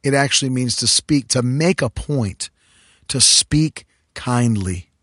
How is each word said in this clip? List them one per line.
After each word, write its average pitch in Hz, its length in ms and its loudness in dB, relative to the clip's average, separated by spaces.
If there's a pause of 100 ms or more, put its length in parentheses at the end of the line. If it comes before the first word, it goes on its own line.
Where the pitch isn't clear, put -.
It 139 100 0
actually 139 360 0
means 127 280 -2
to 120 100 -2
speak, - 420 0
to 131 120 0
make 143 400 0
a 131 80 0
point, 120 600 -6 (580)
to 131 140 -2
speak - 640 2 (280)
kindly 107 760 -2 (140)